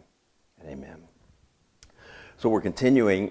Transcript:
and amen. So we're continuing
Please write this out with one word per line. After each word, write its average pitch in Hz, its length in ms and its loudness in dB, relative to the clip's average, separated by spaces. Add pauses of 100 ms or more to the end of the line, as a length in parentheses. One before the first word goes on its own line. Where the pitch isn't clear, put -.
(580)
and 80 100 -20
amen. - 360 -18 (1300)
So 123 120 -2
we're 107 120 0
continuing 104 720 2